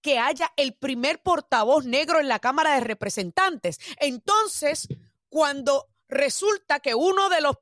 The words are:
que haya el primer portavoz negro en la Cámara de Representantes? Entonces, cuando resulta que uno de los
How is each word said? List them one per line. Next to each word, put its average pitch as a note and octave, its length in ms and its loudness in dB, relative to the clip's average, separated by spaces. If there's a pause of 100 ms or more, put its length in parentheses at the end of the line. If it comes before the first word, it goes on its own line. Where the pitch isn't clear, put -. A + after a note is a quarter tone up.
que C4 180 0
haya C#4 380 -2
el C4+ 160 0
primer C4+ 480 -4
portavoz C4 640 2
negro D4+ 340 0
en C#4+ 80 0
la A#3 120 0
Cámara D4 340 2
de C4 80 2
Representantes? G#3+ 960 -4 (180)
Entonces, D#4 880 -2 (420)
cuando C#4 600 0 (180)
resulta D4 720 -2
que A#3+ 160 -2
uno F#4+ 340 2
de E4+ 120 2
los C#4+ 200 0